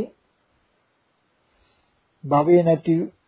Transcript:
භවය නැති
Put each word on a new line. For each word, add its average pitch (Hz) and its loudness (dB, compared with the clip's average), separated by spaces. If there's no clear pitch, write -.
භවය 151 2
නැති 165 0